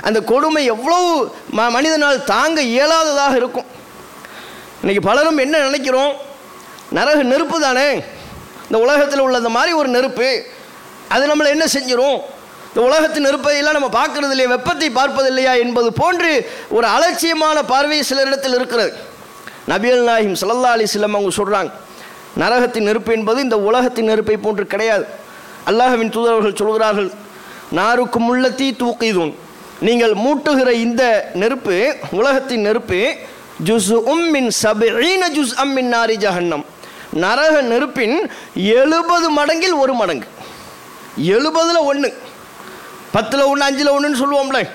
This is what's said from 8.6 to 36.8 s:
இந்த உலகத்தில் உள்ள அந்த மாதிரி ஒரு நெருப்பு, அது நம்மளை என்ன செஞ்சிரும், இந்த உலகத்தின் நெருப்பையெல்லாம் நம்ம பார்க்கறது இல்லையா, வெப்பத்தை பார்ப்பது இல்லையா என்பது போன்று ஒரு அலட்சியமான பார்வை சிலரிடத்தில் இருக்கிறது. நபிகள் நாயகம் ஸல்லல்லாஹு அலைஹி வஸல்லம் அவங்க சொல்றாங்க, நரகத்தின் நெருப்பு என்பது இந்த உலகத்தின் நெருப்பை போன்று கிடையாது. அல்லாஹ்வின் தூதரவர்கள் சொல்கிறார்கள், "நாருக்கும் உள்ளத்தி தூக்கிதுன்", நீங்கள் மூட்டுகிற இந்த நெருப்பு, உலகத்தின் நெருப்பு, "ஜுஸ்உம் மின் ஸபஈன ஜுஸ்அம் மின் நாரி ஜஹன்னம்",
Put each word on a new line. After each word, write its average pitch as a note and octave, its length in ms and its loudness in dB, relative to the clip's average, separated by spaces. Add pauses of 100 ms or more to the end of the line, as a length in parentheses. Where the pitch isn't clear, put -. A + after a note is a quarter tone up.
இந்த A3 160 -2
உலகத்தில் C#4 400 4
உள்ள C4 180 2
அந்த A#3 120 0
மாதிரி C4+ 240 2
ஒரு D4 160 2
நெருப்பு, B3 560 0 (640)
அது B3+ 180 2
நம்மளை D4+ 200 2
என்ன D4+ 180 2
செஞ்சிரும், B3+ 560 0 (460)
இந்த - 140 -2
உலகத்தின் D#4 460 4
நெருப்பையெல்லாம் D4 540 2
நம்ம B3+ 260 0
பார்க்கறது C#4+ 240 -2
இல்லையா, C4 180 2
வெப்பத்தை C#4 420 0
பார்ப்பது C4 380 2
இல்லையா C4 240 2
என்பது A#3+ 400 2
போன்று E4 580 0 (180)
ஒரு A#3 180 2
அலட்சியமான D#4 760 2
பார்வை C#4+ 400 0
சிலரிடத்தில் C4+ 520 0
இருக்கிறது. A#3 400 0 (720)
நபிகள் A#3+ 340 2
நாயகம் A3+ 300 2
ஸல்லல்லாஹு A#3 340 0
அலைஹி A3+ 260 2
வஸல்லம் G#3 240 0
அவங்க G3 200 0
சொல்றாங்க, G3 340 0 (640)
நரகத்தின் A#3 480 2
நெருப்பு G#3+ 300 0
என்பது A3+ 300 0
இந்த A3+ 160 0
உலகத்தின் A#3+ 460 0
நெருப்பை G#3+ 320 0
போன்று G3+ 300 -2
கிடையாது. G3+ 600 -2 (400)
அல்லாஹ்வின் A3+ 440 2
தூதரவர்கள் A3+ 460 0
சொல்கிறார்கள், G#3+ 540 0 (600)
"நாருக்கும் A#3 580 0
உள்ளத்தி B3+ 500 0
தூக்கிதுன்", A3 560 -2 (460)
நீங்கள் A#3 320 2
மூட்டுகிற C4 560 2
இந்த A#3 640 2
நெருப்பு, A3 640 0 (140)
உலகத்தின் B3+ 500 0
நெருப்பு, G#3+ 560 -2 (480)
"ஜுஸ்உம் A3+ 640 2
மின் B3+ 200 2 (120)
ஸபஈன A3+ 600 2 (120)
ஜுஸ்அம் C#4 380 -2
மின் B3+ 220 0
நாரி A3+ 220 2
ஜஹன்னம்", F3 480 -2 (480)